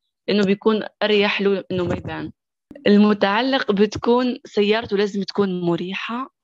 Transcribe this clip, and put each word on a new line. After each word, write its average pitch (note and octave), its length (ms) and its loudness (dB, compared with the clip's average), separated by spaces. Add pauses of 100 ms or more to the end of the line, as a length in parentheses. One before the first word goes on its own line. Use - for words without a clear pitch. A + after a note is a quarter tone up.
(280)
لأنه G3+ 180 2
بيكون G3+ 380 0 (200)
أريح G#3 380 2
له G3 300 0
إنه F#3 140 -2
ما F3+ 100 -4
يبان. D#3+ 360 -10 (560)
المتعلق G#3 840 2
بتكون A#3 760 0
سيارته G#3+ 520 0
لازم G3 260 -2
تكون F#3 380 -2
مريحة F3+ 840 -4